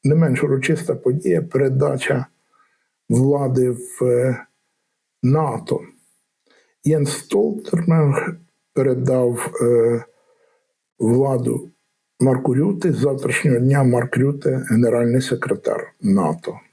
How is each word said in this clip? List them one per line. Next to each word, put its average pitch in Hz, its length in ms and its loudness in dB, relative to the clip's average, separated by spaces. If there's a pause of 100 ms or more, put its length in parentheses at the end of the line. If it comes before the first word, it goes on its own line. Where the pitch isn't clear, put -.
не 139 100 4
менш 147 300 2
урочиста 143 500 -2
подія, 95 480 0
передача 135 840 -2 (800)
влади 127 640 2
в, - 340 -6
е, 123 420 0 (760)
нато. 131 580 0 (1040)
Єнс 151 280 0
Столтенберг 165 1200 0 (400)
передав, 127 760 0 (120)
е, 117 420 2 (960)
владу 123 720 0 (500)
Марку 127 340 0
Рюте. 175 380 0
З 127 40 0
завтрашнього 135 640 0
дня 135 260 2
Марк 123 320 0
Рюте — 131 540 -2
генеральний 120 500 2
секретар - 800 -4
нато. 87 580 0 (140)